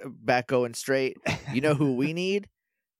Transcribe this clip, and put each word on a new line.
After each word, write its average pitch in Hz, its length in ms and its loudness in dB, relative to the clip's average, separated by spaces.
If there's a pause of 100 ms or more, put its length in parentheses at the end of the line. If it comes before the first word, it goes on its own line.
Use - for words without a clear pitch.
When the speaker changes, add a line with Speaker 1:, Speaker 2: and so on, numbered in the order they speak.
Speaker 1:
back 123 400 0
going 123 300 0
straight, 135 420 -2 (340)
you 123 100 0
know 151 120 4
who 139 220 2
we 147 180 0
Speaker 2:
<laughs> - 0 -
Speaker 1:
need? 190 340 0 (520)